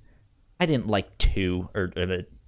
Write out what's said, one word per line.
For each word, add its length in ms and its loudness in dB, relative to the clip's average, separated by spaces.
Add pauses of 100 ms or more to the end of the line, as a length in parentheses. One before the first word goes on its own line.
(600)
I 60 0
didn't 220 0
like 300 -2
two, 580 2
or, 200 -2
or 100 -2
the 200 -4 (220)